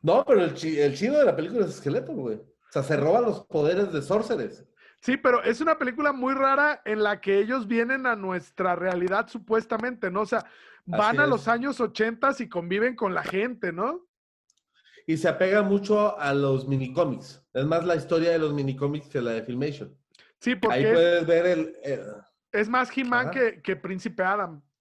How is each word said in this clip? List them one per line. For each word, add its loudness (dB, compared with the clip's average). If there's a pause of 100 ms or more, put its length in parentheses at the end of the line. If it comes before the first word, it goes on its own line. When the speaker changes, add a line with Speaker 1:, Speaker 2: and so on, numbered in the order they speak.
Speaker 1:
No, 4
pero 6
el -2
chi-, -4
el 4
chido 0
de 6
la 4
película -2
es -10
Skeletor, -4
güey. -6
O -20
sea, -2
se 0
roba 4
los -2
poderes 0
de -4
Sorceress. -4 (380)
Speaker 2:
Sí, 0
pero 2
es 0
una 2
película -2
muy -2
rara 2
en -2
la 0
que 2
ellos -2
vienen 0
a 0
nuestra -2
realidad, 0
supuestamente, -4
¿no? -2
O 0
sea, -2 (400)
van 2
Speaker 1:
Así 2
Speaker 2:
a 6
Speaker 1:
es. 4
Speaker 2:
los 0
años 0
ochentas 0
y -6
conviven -2
con -4
la -2
gente, -4
¿no? -4 (1000)
Speaker 1:
Y 0
se 0
apega 2
mucho 2
a 0
los 0
minicómics. -2
Es -2
más 0
la 2
historia 0
de 2
los 0
minicómics -4
que -4
la -2
de -4
Filmation. -8 (420)
Speaker 2:
Sí, 0
porque 0
Speaker 1:
Ahí 2
Speaker 2:
es, 4
Speaker 1:
puedes 6
ver 4
el, 0
el -4 (500)
Speaker 2:
es 0
más 0
He-Man 0
Speaker 1:
Ajá. -6
Speaker 2:
que, 0
que -2
Príncipe -8
Adam, -2 (200)